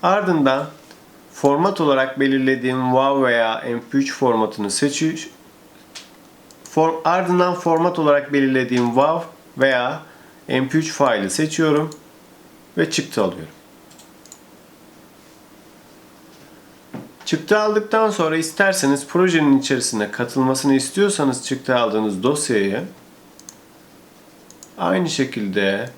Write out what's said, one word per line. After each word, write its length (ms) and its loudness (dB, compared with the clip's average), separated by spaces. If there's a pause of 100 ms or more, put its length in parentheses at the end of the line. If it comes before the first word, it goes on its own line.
Ardından 640 2 (640)
format 480 0
olarak 400 2
belirlediğim 640 0
wav 380 2
veya 440 2
M 140 -6 (100)
P 80 0
üç 160 -2
formatını 560 0
seçi-, 580 -2 (1400)
for-, 400 0
ardından 500 2
format 440 0
olarak 340 2
belirlediğim 540 2
wav 340 2 (380)
veya 440 0 (460)
M 200 0
P 100 0
üç 140 -4
faili 380 0
seçiyorum 600 0 (880)
ve 120 0
çıktı 320 -4
alıyorum. 260 -4 (3750)
Çıktı 340 0
aldıktan 520 0
sonra 260 0
isterseniz 680 0
projenin 520 4
içerisine 520 -2
katılmasını 640 0
istiyorsanız 720 0
çıktı 320 -2
aldığınız 460 0
dosyayı 640 0 (1900)
aynı 320 -2
şekilde 880 -2